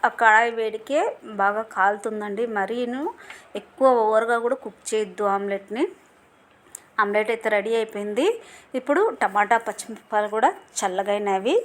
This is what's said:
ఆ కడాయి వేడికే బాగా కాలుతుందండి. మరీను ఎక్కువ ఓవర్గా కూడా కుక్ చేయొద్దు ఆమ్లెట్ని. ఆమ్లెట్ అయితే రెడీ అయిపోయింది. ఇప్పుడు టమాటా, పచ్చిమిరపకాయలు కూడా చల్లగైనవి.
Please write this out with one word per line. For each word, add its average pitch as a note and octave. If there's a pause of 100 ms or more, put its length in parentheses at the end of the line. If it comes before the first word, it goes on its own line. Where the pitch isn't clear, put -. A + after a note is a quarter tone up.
ఆ - (120)
కడాయి A3+
వేడికే A3 (380)
బాగా G#3 (120)
కాలుతుందండి. G#3 (120)
మరీను A#3+ (580)
ఎక్కువ - (160)
ఓవర్గా A3
కూడా B3
కుక్ -
చేయొద్దు G#3
ఆమ్లెట్ని. G3+ (1160)
ఆమ్లెట్ G#3
అయితే A3+
రెడీ G3+
అయిపోయింది. G#3 (540)
ఇప్పుడు D4 (160)
టమాటా, G#3 (100)
పచ్చిమిరపకాయలు G#3
కూడా A#3 (300)
చల్లగైనవి. G3+